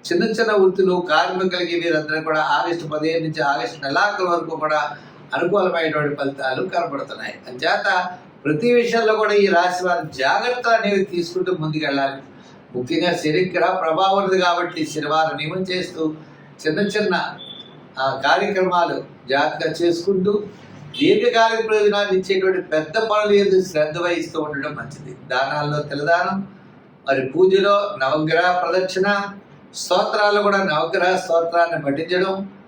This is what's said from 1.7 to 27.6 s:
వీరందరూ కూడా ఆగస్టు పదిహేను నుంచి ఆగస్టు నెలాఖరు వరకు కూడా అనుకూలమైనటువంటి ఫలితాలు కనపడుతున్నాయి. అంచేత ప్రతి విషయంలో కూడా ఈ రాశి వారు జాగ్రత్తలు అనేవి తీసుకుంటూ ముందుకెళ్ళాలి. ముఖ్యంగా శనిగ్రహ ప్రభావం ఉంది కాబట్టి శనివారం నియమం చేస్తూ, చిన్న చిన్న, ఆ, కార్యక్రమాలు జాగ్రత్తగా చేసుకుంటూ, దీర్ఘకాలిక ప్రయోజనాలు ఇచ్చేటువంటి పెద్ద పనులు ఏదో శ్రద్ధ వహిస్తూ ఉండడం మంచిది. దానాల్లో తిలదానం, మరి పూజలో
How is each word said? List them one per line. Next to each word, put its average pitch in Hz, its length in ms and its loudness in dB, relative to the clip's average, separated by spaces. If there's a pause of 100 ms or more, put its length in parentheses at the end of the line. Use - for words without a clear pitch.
వీరందరూ 156 420 -2
కూడా 156 200 0
ఆగస్టు 170 460 -2
పదిహేను 160 380 -2
నుంచి 156 160 -4
ఆగస్టు - 440 -2
నెలాఖరు 190 400 0
వరకు 165 300 -2
కూడా 151 420 -2 (360)
అనుకూలమైనటువంటి 165 800 0
ఫలితాలు 139 480 -4
కనపడుతున్నాయి. - 720 -6 (120)
అంచేత 196 640 -2 (360)
ప్రతి 233 280 2
విషయంలో 220 420 2
కూడా 208 180 0
ఈ 202 140 4
రాశి 180 400 2
వారు 156 300 -2
జాగ్రత్తలు 233 560 0
అనేవి 202 320 2
తీసుకుంటూ 175 540 -4
ముందుకెళ్ళాలి. 139 600 -2 (540)
ముఖ్యంగా 165 420 0
శనిగ్రహ 175 560 0
ప్రభావం 190 500 2
ఉంది 185 180 0
కాబట్టి 170 440 0
శనివారం 156 520 -2
నియమం 165 240 -6
చేస్తూ, 170 520 -4 (540)
చిన్న 165 120 0
చిన్న, 196 360 0 (840)
ఆ, 131 260 -2
కార్యక్రమాలు 180 800 2 (260)
జాగ్రత్తగా 165 420 0
చేసుకుంటూ, 190 720 0 (580)
దీర్ఘకాలిక 226 640 4
ప్రయోజనాలు 202 500 2
ఇచ్చేటువంటి 185 440 0
పెద్ద 156 360 -2
పనులు 214 360 2
ఏదో 190 280 6
శ్రద్ధ 151 360 -2
వహిస్తూ 165 440 -2
ఉండడం 147 340 -6
మంచిది. - 420 -14 (140)
దానాల్లో 147 480 -2
తిలదానం, 170 680 0 (600)
మరి 135 200 2
పూజలో 196 760 4